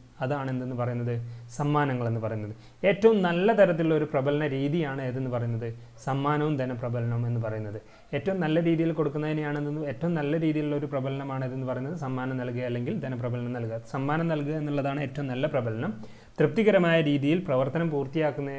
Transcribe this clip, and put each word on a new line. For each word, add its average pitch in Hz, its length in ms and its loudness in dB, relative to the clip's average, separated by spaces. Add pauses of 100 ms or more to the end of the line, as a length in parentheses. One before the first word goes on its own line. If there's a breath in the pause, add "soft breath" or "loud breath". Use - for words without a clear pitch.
(200)
അതാണ് 135 300 -2
എന്തെന്ന് 127 260 -4
പറയുന്നത്? 120 720 -4
സമ്മാനങ്ങൾ 143 600 0
എന്ന് 117 120 0
പറയുന്നത്. 107 640 -4
ഏറ്റവും 202 360 6
നല്ല 175 300 4
തരത്തിലുള്ള 165 420 6
ഒരു 151 100 2
പ്രബലന 147 420 2
രീതിയാണ് 139 560 0
ഏതെന്ന് 131 280 -2
പറയുന്നത്? 117 440 -2 (300 loud breath)
സമ്മാനവും 147 520 2
ധനപ്രബലനവും 120 680 -2
എന്ന് 120 140 0
പറയുന്നത്. 107 420 -4 (320 loud breath)
ഏറ്റവും 185 260 0
നല്ല 160 220 2
രീതിയിൽ 165 300 2
കൊടുക്കുന്നതിനെയാണ് 151 640 -2
എന്തെന്ന്, 147 280 -4
ഏറ്റവും 165 280 -2
നല്ല 151 260 0
രീതിയിലുള്ള 151 360 0
ഒരു 147 100 -2
പ്രബലനമാണ് 135 580 -4
ഏതെന്ന് 131 220 -4
പറയുന്നത്? 127 280 -4
സമ്മാനം 131 420 -4
നൽകുക 123 260 -4
അല്ലെങ്കിൽ 123 380 -2
ധനപ്രബലനം 123 520 -4
നൽകുക. 113 380 -4
സമ്മാനം 151 380 0
നൽകുക 151 260 -2
എന്നുള്ളതാണ് 143 460 -2
ഏറ്റവും 143 260 -4
നല്ല 131 200 -2
പ്രബലനം. 131 480 -2 (460 loud breath)
തൃപ്തികരമായ 170 600 6
രീതിയിൽ 147 380 2
പ്രവർത്തനം 160 520 0
പൂർത്തിയാക്കുന്ന, 143 680 -2